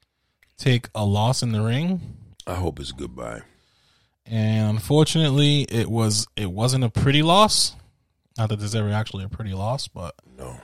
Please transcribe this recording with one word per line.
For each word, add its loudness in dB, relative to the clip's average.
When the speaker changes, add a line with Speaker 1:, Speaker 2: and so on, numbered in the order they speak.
Speaker 1:
take 0
a -2
loss 2
in -2
the 0
ring. 0
Speaker 2:
I -6
hope -4
it's -10
goodbye. -12
Speaker 1:
And 0
unfortunately, 2
it -2
was, 0
it -4
wasn't 0
a 0
pretty 2
loss. 4
Not 0
that -2
there's -4
ever 0
actually -4
a -10
pretty -8
loss, -4
but -12
Speaker 2:
No. -14